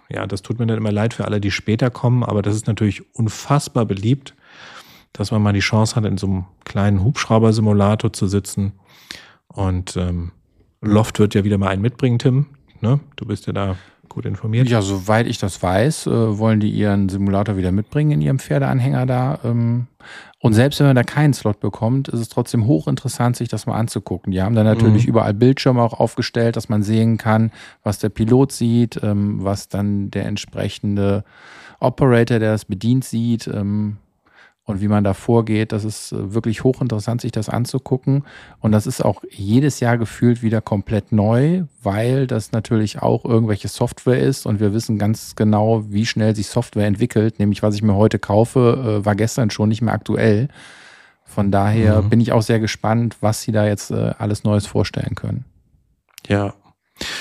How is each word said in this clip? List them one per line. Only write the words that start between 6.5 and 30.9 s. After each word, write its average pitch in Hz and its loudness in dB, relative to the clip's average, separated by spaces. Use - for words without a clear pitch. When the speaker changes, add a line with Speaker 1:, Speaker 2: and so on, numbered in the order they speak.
Speaker 1:
kleinen 101 0
Hubschrauber-Simulator 110 2
zu - -4
sitzen. 98 -2
Und, 92 -4
ähm, 87 -4
Loft 107 2
wird 104 2
ja 98 2
wieder 101 2
mal 95 0
einen 95 -2
mitbringen, 123 0
Tim. 135 2
Ne? 120 2
Du - -12
bist 107 -8
ja 107 -6
da 98 -4
gut - -10
informiert. 113 0
Speaker 2:
Ja, 117 4
soweit 98 0
ich - -4
das - -6
weiß, 101 0
äh, 113 0
wollen 110 2
die 104 2
ihren 101 0
Simulator 98 0
wieder 90 0
mitbringen 147 0
in 151 0
ihrem 143 0
Pferdeanhänger 135 0
da. 127 -2
Ähm, 117 0
und 117 2
selbst 123 4
wenn 147 6
man 135 6
da 120 4
keinen 147 2
Slot - -4
bekommt, 127 -2
ist 117 -4
es 113 -6
trotzdem 120 0
hochinteressant, 131 0
sich 120 -6
das - -6
mal 107 -4
anzugucken. 107 -4
Die 92 0
haben 104 0
da 110 4
natürlich 110 6
Speaker 1:
Mhm. 120 0
Speaker 2:
überall 110 2
Bildschirme 123 4
auch 113 0
aufgestellt, 117 -2
dass 113 -8
man 107 0
sehen 110 2
kann, 110 2
was 104 -2
der 110 -2
Pilot 123 2
sieht, 117 0
ähm, 101 -2
was 98 -4
dann 101 -4
der 101 -4
entsprechende 101 -2